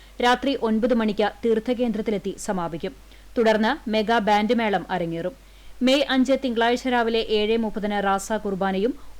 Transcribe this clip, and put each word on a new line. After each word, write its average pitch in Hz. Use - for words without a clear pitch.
രാത്രി 247
ഒൻപത് 220
മണിക്ക് 214
തീർത്ഥകേന്ദ്രത്തിലെത്തി 220
സമാപിക്കും. 175
തുടർന്ന് 220
മെഗാ 220
ബാൻഡ് 214
മേളം 202
അരങ്ങേറും. 170
മെയ് 262
അഞ്ച് 262
തിങ്കളാഴ്ച 240
രാവിലെ 233
ഏഴ് 214
മുപ്പതിന് 208
റാസ 196
കുർബാനയും 196